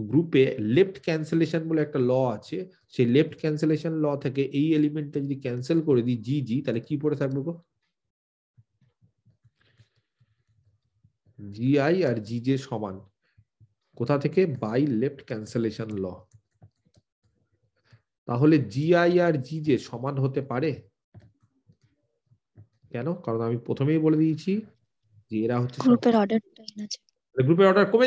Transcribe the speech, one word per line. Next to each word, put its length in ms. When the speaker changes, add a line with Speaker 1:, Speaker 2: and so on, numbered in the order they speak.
Speaker 1:
গ্রুপে 320
লেফট 220
ক্যান্সেলেশন 640
বলে 180
একটা 140
ল 20
আছে, 220
সেই 200
লেফট 280
ক্যান্সেলেশন 500
ল 20
থেকে 180
এই 80
এলিমেন্টটা 460
যদি 200
ক্যান্সেল 340
করে 180
দিই 200
জিজি, 380
তাহলে 240
কি 140
পড়ে 200
থাকবে 240
গো? 80
জিআই 580
আর 80
জিজে 280
সমান। 280
কোথা 260
থেকে? 160
By 180
left 180
cancellation 600
law। 140
তাহলে 280
জিআই 400
আর 80
জিজে 300
সমান 260
হতে 160
পারে? 200
কেন? 160
কারণ 240
আমি 80
প্রথমেই 400
বলে 160
দিয়েছি 300
যে 140
এরা 180
হচ্ছে 180
সব 80
Speaker 2:
গ্রুপের 340
অর্ডারটা 400
আছে। 140
Speaker 1:
তাহলে 180
গ্রুপের 240
অর্ডার 220
কমে 140